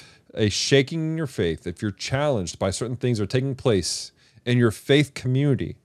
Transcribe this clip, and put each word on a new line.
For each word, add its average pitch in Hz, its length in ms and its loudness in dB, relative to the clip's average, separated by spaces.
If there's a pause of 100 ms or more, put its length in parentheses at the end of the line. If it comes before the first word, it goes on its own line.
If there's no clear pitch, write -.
(340)
a 107 140 0
shaking 139 540 2
in 160 160 -2
your 160 100 -4
faith, 85 400 -4
if 87 140 -8
you're 107 100 -2
challenged 131 680 -2
by 98 120 0
certain 120 260 -6
things 123 220 0
that 104 80 -2
are - 20 -8
taking 131 280 -2
place - 580 -2 (320)
in 120 120 2
your 120 140 6
faith 143 420 2
community, 127 720 0